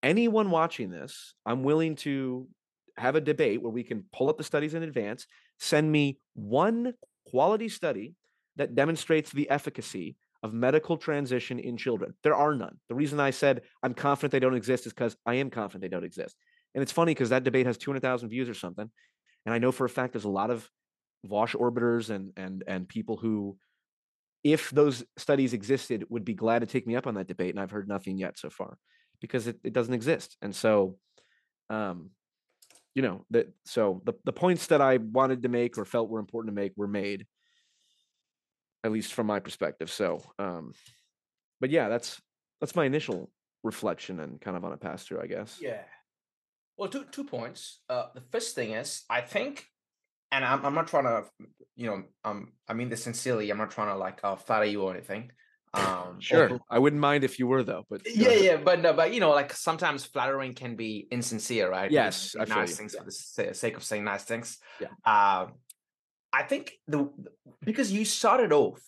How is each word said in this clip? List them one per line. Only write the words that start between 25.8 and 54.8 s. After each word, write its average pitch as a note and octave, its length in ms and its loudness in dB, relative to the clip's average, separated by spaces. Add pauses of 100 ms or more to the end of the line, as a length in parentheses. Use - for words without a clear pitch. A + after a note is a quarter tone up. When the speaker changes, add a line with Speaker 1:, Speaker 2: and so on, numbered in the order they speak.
Speaker 1:
would A2+ 140 -6
be A2+ 100 -4
glad A2 260 2
to A#2 60 -2
take A2+ 220 -4
me A2+ 80 -2
up C3 120 -2
on A2+ 80 -4
that F#2+ 120 -6
debate. F#2 220 -4
And F#2 100 -6
I've F#2+ 120 -6
heard G2+ 160 -8
nothing F#2+ 300 -6
yet F#2 200 -6
so - 120 -12
far - 280 -12 (420)
because A#2 280 -4
it, A#2 160 -8
it A#2+ 100 -6
doesn't B2 200 0
exist. A#2+ 480 -2
And G2+ 140 -8
so, G2+ 420 2 (720)
um, F#2+ 420 -6 (840)
you C3+ 60 0
know, G2+ 300 -2
that, A2+ 220 2 (120)
so G2 400 0
the, A#2 80 -2 (100)
the B2+ 100 -4
points F3+ 340 2
that D3+ 140 6
I C3 160 6
wanted B2 460 2
to B2 60 2
make A#2+ 280 0
or G#2+ 60 -4
felt A2+ 260 -2
were A2+ 100 -4
important A2 340 -6
to G2+ 80 -2
make G2 160 -2
were G#2 100 -2
made, G2+ 380 -4 (1600)
at A2 80 0
least A2 200 -4
from A2 140 -2
my G#2 120 2
perspective. F2 520 -6
So, E2+ 320 -2 (160)
um, F2 340 -6 (840)
but C3 100 0
yeah, C#3 200 2
that's, - 320 -4 (400)
that's - 140 -6
my E3 100 2
initial C#3 440 -2 (320)
reflection F#2+ 600 -6
and D2 180 -12
kind F#2+ 160 -8
of F2+ 80 -8
on F2 80 -8
a D#2 60 -12
pass F2+ 280 -10
through, - 160 -8
I - 60 -8
guess. F#2+ 320 -10
Speaker 2:
Yeah. A2 240 -10 (920)
Well, G3+ 140 -6
two, C#4 220 -10
two C#4 120 -10
points. B2+ 640 -12
Uh, B2 280 -4
the B2+ 160 -18
first A3+ 240 -4
thing A#2 160 -4
is, - 360 -8
I B2 140 0
think, B3+ 460 -6 (640)
and C3+ 120 0
I'm, C3 220 0
I'm C#3+ 80 0
not E3 140 0
trying C#3+ 160 2
to, A2+ 220 0 (500)
you A#2+ 100 -8
know, G2 180 -4 (200)
um, G#2 300 -8 (140)
I - 60 -6
mean A#2+ 160 -4
this A2+ 140 -6
sincerely. A#2 480 -2
I'm G2+ 80 -2
not G#2+ 100 -2
trying G#2 200 -4
to, G2 60 -2
like, F#2+ 280 -6
uh, G2 120 0
flatter A2 300 2
you G#2 160 -2